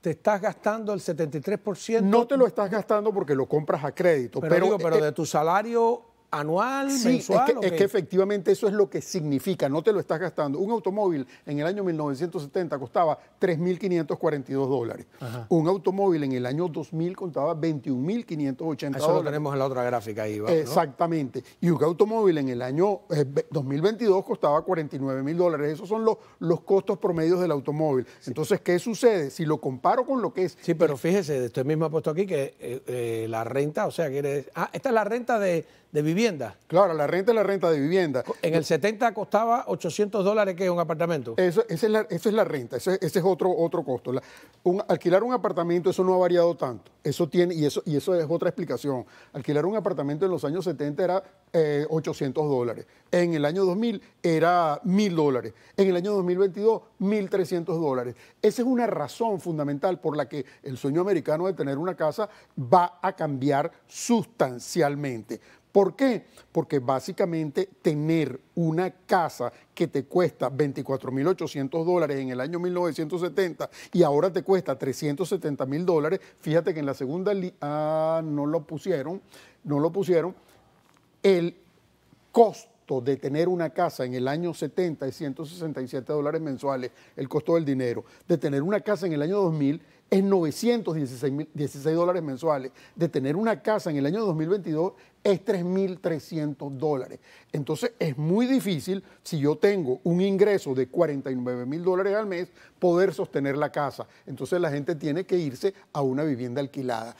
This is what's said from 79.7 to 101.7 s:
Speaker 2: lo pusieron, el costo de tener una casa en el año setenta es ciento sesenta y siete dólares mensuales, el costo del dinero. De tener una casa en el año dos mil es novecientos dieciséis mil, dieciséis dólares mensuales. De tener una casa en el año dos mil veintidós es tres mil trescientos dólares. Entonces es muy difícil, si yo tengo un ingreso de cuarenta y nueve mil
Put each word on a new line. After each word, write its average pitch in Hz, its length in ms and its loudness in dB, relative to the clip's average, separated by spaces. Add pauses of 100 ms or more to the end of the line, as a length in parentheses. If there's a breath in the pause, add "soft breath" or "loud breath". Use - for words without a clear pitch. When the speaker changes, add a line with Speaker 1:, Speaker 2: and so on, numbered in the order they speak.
Speaker 2:
lo 160 140 2
pusieron, 175 420 0 (880 soft breath)
el 180 320 4 (760)
costo - 720 2
de 135 160 0
tener 151 280 0
una 175 240 -2
casa 156 360 -2
en 127 80 -6
el 123 120 -2
año 160 280 -2
setenta 160 520 -4
es 131 100 -6
ciento 147 280 -8
sesenta 156 380 -8
y 127 40 -6
siete 135 260 -6
dólares 151 280 -2
mensuales, 135 500 -4 (240 soft breath)
el 131 140 -8
costo 156 260 0
del 165 120 2
dinero. 127 380 -2 (220 loud breath)
De 170 120 2
tener 139 240 0
una 190 180 0
casa 196 260 -2
en 170 60 -2
el 147 80 -2
año 170 160 0
dos 185 160 2
mil 147 300 0 (280 soft breath)
es 196 140 4
novecientos 196 720 0
dieciséis 131 360 -4
mil, 147 200 -6
dieciséis 147 420 -2
dólares 175 280 2
mensuales. 143 500 -2 (240 loud breath)
De 165 140 0
tener 139 260 0
una 214 240 0
casa 214 300 0
en 151 80 -2
el 139 80 0
año 202 180 -2
dos 185 100 0
mil 156 140 -2
veintidós 175 460 -2 (280 soft breath)
es 196 220 2
tres 185 200 0
mil 185 360 -2
trescientos 147 800 -4
dólares. 143 400 -2 (340 loud breath)
Entonces 156 460 -4
es 151 180 -2
muy 175 300 2
difícil, 190 580 -2 (180 loud breath)
si - 160 -6
yo 147 200 2
tengo 185 460 2
un 175 180 2
ingreso 196 520 2
de 127 140 0
cuarenta 147 420 0
y 131 60 -4
nueve 123 300 -4
mil 156 180 -6